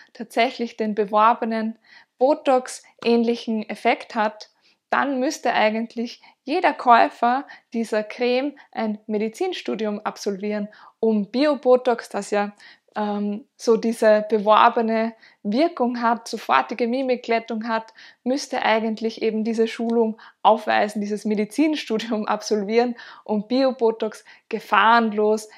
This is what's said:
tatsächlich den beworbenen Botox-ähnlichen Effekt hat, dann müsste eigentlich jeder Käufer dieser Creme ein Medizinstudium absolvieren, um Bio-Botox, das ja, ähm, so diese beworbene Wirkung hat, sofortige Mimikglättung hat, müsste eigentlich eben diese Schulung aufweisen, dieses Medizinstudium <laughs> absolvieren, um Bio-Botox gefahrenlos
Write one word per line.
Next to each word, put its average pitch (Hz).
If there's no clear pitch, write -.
tatsächlich 233
den 214
beworbenen 220
Botox-ähnlichen 233
Effekt -
hat, 214
dann 254
müsste 269
eigentlich 226
jeder 320
Käufer 247
dieser 220
Creme 247
ein 214
Medizinstudium 220
absolvieren, 208
um 214
Bio-Botox, 254
das 202
ja, 202
ähm, 208
so 226
diese 214
beworbene 226
Wirkung 247
hat, 233
sofortige 233
Mimikglättung 233
hat, 226
müsste 254
eigentlich 220
eben 220
diese 226
Schulung 226
aufweisen, 214
dieses 208
Medizinstudium 220
<laughs> -
absolvieren, 214
um 208
Bio-Botox 233
gefahrenlos 214